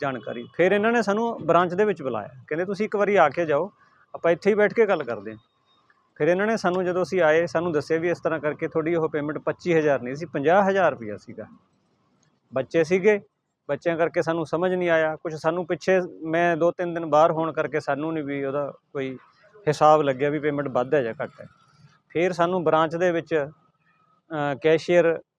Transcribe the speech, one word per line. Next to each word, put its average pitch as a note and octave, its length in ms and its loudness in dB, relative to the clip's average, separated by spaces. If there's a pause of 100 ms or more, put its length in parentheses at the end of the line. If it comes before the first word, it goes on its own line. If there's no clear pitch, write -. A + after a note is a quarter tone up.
ਜਾਣਕਾਰੀ। B2 540 -8
ਫਿਰ F3+ 160 4
ਇਹਨਾਂ G#3 200 2
ਨੇ A#3+ 100 2
ਸਾਨੂੰ G#3+ 440 -2
ਬ੍ਰਾਂਚ E3+ 280 4
ਦੇ F#3+ 120 0
ਵਿੱਚ F#3+ 160 -4
ਬੁਲਾਇਆ, A2+ 280 -6 (180)
ਕਹਿੰਦੇ, D#3+ 180 -4
"ਤੁਸੀਂ G3 200 -4
ਇੱਕ G#3+ 100 -6
ਵਾਰੀ G3+ 200 0
ਆ E3 140 6
ਕੇ E3+ 160 -2
ਜਾਓ, D3+ 260 -2 (440)
ਆਪਾਂ - 160 0
ਇੱਥੇ F3 180 0
ਹੀ G#3+ 60 2
ਬੈਠ G3+ 180 2
ਕੇ A3+ 120 4
ਗੱਲ F#3 180 0
ਕਰਦੇ A2 280 -8
ਹਾਂ।" A2 60 -16 (760)
ਫਿਰ D3+ 120 0
ਇਹਨਾਂ F#3 200 2
ਨੇ A3+ 100 0
ਸਾਨੂੰ, F3+ 280 0
ਜਦੋਂ F3+ 180 0
ਅਸੀਂ F#3 180 0
ਆਏ, D#3+ 240 4
ਸਾਨੂੰ E3+ 260 -4
ਦੱਸਿਆ D3+ 260 -2
ਵੀ E3+ 120 -2
ਇਸ E3 100 -2
ਤਰ੍ਹਾਂ D#3+ 200 -4
ਕਰਕੇ D3 280 -4
ਤੁਹਾਡੀ D#3+ 280 -2
ਉਹ D#3+ 140 0
ਪੇਮੈਂਟ D3+ 280 -6
ਪੱਚੀ D#3+ 360 -4
ਹਜ਼ਾਰ D3+ 280 2
ਨਹੀਂ B2 140 -8
ਸੀ, D#3+ 100 -10
ਪੰਜਾਹ E3 440 2
ਹਜ਼ਾਰ F#3+ 220 2
ਰੁਪਇਆ A2 260 -10
ਸੀਗਾ। G#2 280 -16 (1080)
ਬੱਚੇ C3+ 300 0
ਸੀਗੇ, F#3+ 380 2 (480)
ਬੱਚਿਆਂ D#3+ 280 -2
ਕਰਕੇ E3 240 0
ਸਾਨੂੰ E3 240 -2
ਸਮਝ F3 280 -2
ਨਹੀਂ F3+ 160 -2
ਆਇਆ D#3+ 260 0
ਕੁਛ। D#3 180 -10
ਸਾਨੂੰ E3 340 -4
ਪਿੱਛੇ, F#3 340 0 (200)
ਮੈਂ E3 360 0
ਦੋ E3 140 2
ਤਿੰਨ F3 220 -6
ਦਿਨ E3+ 120 -6
ਬਾਹਰ D#3 260 4
ਹੋਣ D#3+ 200 -2
ਕਰਕੇ D3 280 -4
ਸਾਨੂੰ D3 340 -4
ਨਹੀਂ D#3+ 100 -4
ਵੀ C#3 200 -6
ਉਹਦਾ C#3 300 -6 (200)
ਕੋਈ C3+ 240 -8 (500)
ਹਿਸਾਬ D3+ 340 6
ਲੱਗਿਆ C#3 280 0
ਵੀ D3 100 -2
ਪੇਮੈਂਟ C#3+ 280 -4
ਵੱਧ C3 260 -2
ਹੈ C#3+ 100 2
ਜਾਂ A2+ 100 -4 (100)
ਘੱਟ A2 80 -10 (100)
ਹੈ। - 40 -16 (640)
ਫਿਰ F3+ 240 0
ਸਾਨੂੰ F3 300 0
ਬ੍ਰਾਂਚ D#3+ 320 2
ਦੇ F3+ 160 2
ਵਿੱਚ, D#3+ 360 -2 (840)
ਅਹ, D3 300 -2
ਕੈਸ਼ੀਅਰ E3 580 4 (200)